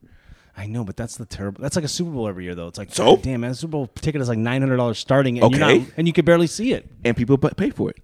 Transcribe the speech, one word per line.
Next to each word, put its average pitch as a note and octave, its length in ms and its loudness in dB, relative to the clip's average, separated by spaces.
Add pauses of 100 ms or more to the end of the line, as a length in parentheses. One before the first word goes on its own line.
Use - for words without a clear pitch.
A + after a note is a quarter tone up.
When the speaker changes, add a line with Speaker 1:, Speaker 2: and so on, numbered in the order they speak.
(580)
Speaker 1:
I G2 80 -12
know, A2+ 180 -8
but F#2+ 120 -12
that's A#2 220 -10
the A2+ 80 -12
terrible. G2 340 -10
That's - 160 -4
like E3 80 -2
a C3+ 40 -6
Super F3 240 -6
Bowl A#2 140 -6
every F#2 180 -8
year, F2+ 100 -8
though. E2+ 140 -12
It's F2 100 -18
like, G2+ 160 -14
Speaker 2:
So? B2+ 220 6
Speaker 1:
"God - 60 0
damn, C3 200 -4
man, A#2+ 80 -6
the B2+ 60 -6
Super E3 160 -10
Bowl C#3+ 160 -6
ticket D3 340 -4
is, A#2+ 80 -4
like, A2+ 80 -2
nine B2 240 0
hundred C3 160 2
dollars A#2+ 200 0
starting, C3 400 2
and A#2+ 160 6
you're D3 80 2
Speaker 2:
Okay. C#3+ 180 6
Speaker 1:
not, C3 80 -8 (100)
and E3 80 2
you E3 80 0
can E3 100 4
barely E3+ 220 6
see A3+ 260 -2
it." - 160 -6 (160)
Speaker 2:
And A#2 100 2
people B2+ 220 2
pa-, D3 140 2
pay G#3 180 -2
for - 220 -4
it. - 140 -14